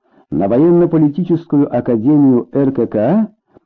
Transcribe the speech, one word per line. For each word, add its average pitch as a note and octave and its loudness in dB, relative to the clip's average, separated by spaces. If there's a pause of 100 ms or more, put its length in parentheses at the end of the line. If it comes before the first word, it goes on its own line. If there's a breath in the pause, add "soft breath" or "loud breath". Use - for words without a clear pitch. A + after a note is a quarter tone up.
(300 soft breath)
на F2+ -4
военно-политическую D#3+ 0
академию B2+ 0
Р C#3 -2
К A#2+ -4
К A2+ -6
А D#3+ 0 (380 soft breath)